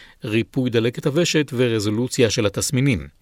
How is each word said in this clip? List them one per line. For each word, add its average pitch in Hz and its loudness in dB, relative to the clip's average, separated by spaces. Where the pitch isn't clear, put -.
ריפוי 113 0
דלקת 120 0
הוושט 156 0
ורזולוציה 117 0
של 110 -2
התסמינים. 107 0